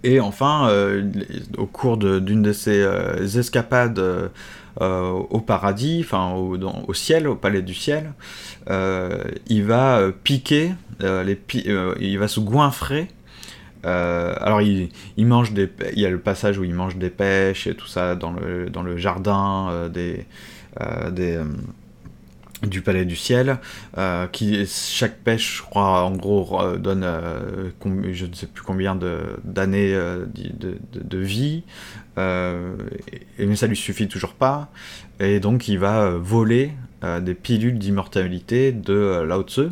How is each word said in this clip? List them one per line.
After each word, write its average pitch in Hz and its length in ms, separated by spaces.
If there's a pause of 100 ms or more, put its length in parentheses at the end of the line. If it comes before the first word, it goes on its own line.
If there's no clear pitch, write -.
Et 127 140
enfin, 135 500
euh, 101 340 (540)
au 101 80
cours 117 320
de, 98 220
d'une 104 220
de 104 100
ses, 101 300
euh, 92 440
escapades, 120 720
euh, 90 280 (540)
euh, 92 300
au 92 280
paradis, 110 640
enfin 92 300
au, 92 240
dans, 92 300
au 131 60
ciel, 160 320
au 127 100
palais 98 260
du 92 120
ciel, 151 380 (580)
euh, 92 540 (240)
il 107 160
va, 120 360
euh, 95 120
piquer, 147 640 (300)
euh, 95 200
les 98 120
pi-, - 320
euh, 92 340
il 98 180
va 104 80
se 107 140
goinfrer. 139 680 (760)
Euh, 87 560
alors 104 200
il, 95 280 (260)
il 110 120
mange 120 260
des 98 140
p-, 90 260
il 104 80
y 101 40
a 92 40
le 90 100
passage 101 380
où 95 80
il 87 80
mange 92 240
des 92 120
pêches 95 580
et 87 80
tout - 120
ça 90 280
dans 87 160
le, 87 380
dans 90 140
le 87 140
jardin, 95 720
euh, 85 200
des, 87 360 (560)
euh, 80 300
des, 90 240
euh, 80 80 (1200)
du 95 180
palais 95 220
du 87 140
ciel, 127 420 (380)
euh, 90 300
qui, 104 380
chaque - 520
pêche, - 400
je - 60
crois, 95 400
en 92 120
gros, 92 460
euh, 90 160
donne, 95 260
euh, 87 680 (100)
com-, 98 320
je 90 120
ne 87 80
sais - 140
plus - 160
combien 95 320
de, 87 240 (240)
d'années, 95 500
euh, 90 400
de, 95 340
de, 90 100 (160)
de, - 100
de 92 140
vie, 123 460 (540)
euh, 90 600 (600)
et, 101 80
mais 101 120
ça 113 100
lui 104 80
suffit 101 320
toujours - 260
pas, 143 360 (500)
et 101 220
donc 113 260
il 101 100
va, 104 260
euh, 90 140
voler, 113 540 (320)
euh, 85 160
des 90 140
pilules 117 440
d'immortalité 98 920
de, 98 220
euh, 95 320
Lao 92 180
Tzu 131 280